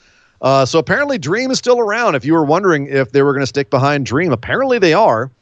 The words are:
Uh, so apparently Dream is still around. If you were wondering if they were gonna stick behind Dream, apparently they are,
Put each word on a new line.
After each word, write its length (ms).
Uh, 240
so 120
apparently 400
Dream 320
is 80
still 220
around. 340
If 100
you 100
were 100
wondering 440
if 240
they 100
were 100
gonna 140
stick 240
behind 360
Dream, 260
apparently 460
they 140
are, 380